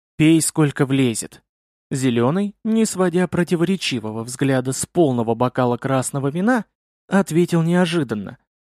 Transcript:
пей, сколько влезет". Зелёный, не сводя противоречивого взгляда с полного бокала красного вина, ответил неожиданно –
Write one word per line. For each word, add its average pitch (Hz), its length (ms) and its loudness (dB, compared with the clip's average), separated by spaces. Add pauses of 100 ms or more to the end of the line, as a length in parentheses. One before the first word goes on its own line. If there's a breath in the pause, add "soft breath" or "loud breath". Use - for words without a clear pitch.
(160)
пей, 160 240 4
сколько 151 440 0
влезет". 127 580 -2 (480)
Зелёный, 135 640 0 (100)
не 220 200 2
сводя 180 440 0
противоречивого 160 960 -2
взгляда 131 480 0
с - 120 -6
полного 120 500 2
бокала 123 440 0
красного 135 500 -2
вина, 196 380 -2 (420)
ответил 175 540 2
неожиданно – 160 760 -2 (320)